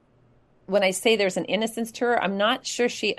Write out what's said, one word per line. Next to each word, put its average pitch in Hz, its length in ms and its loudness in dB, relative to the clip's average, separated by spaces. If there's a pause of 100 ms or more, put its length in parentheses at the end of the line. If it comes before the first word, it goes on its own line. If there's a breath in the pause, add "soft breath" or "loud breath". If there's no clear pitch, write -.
(680)
when 196 160 2
I 190 80 2
say 226 240 2
there's 196 220 0
an 170 80 -2
innocence 226 480 -4
to - 120 -2
her, 240 180 2
I'm 196 140 0
not 220 280 0
sure - 220 -2
she 220 320 -2